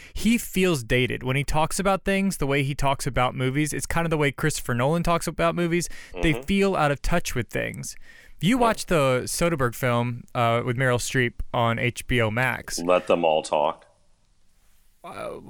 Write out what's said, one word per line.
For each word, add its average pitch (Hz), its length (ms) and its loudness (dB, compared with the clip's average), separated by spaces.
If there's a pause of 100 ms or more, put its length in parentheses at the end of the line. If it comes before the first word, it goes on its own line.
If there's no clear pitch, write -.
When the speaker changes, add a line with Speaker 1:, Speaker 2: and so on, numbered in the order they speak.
(140)
Speaker 1:
he 226 260 2
feels 180 440 0
dated. 120 380 0
When 131 140 -2
he 143 80 0
talks 156 360 0
about 190 240 0
things, 196 340 0
the 143 100 -2
way 139 160 2
he 139 100 -2
talks 139 320 0
about 127 300 0
movies, 135 380 0
it's 135 120 -6
kinda 170 240 0
the 160 80 0
way 143 140 2
Christopher - 420 -2
Nolan 147 300 0
talks 170 240 0
about 165 260 0
movies. 170 340 0 (340)
They 151 120 4
Speaker 2:
Mm-hmm. 127 100 -4
Speaker 1:
feel 196 320 2
out 147 160 2
of 139 100 -4
touch - 340 0
with 120 140 -4
things. 123 460 -6 (440)
You 220 180 4
Speaker 2:
Yeah. 247 40 4
Speaker 1:
watched 220 280 0
the 135 360 2
Soderbergh 135 500 0
film, 120 500 -2 (100)
uh, 117 300 2
with 123 120 -2
Meryl 127 220 2
Streep 123 360 0 (180)
on 117 260 2
H 120 280 -2
B 123 140 2
O 110 80 2
Max. 120 500 -4
Speaker 2:
Let 90 280 2
Them 87 160 4
All 78 180 4
Talk. 78 440 0 (1160)
Speaker 1:
Uh, - 360 -12 (100)